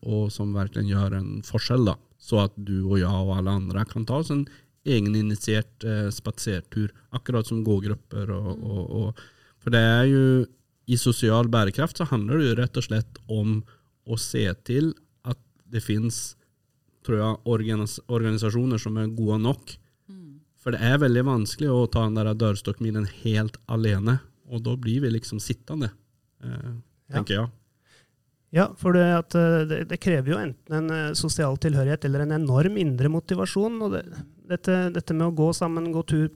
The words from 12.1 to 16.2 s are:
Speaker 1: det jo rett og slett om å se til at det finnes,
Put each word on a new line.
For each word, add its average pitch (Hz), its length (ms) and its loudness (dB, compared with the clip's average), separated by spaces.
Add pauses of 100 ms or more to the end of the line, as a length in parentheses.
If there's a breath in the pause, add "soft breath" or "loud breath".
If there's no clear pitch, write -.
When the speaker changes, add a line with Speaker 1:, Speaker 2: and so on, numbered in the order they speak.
Speaker 1:
det 147 120 2
jo 113 120 2
rett 123 140 -2
og 123 80 -2
slett 113 340 -2 (100)
om 107 340 0 (440 soft breath)
å 113 120 -4
se 117 260 -2 (180)
til 147 300 0 (320)
at 127 140 -6 (320)
det 113 120 -2
finnes, 110 540 -4 (680)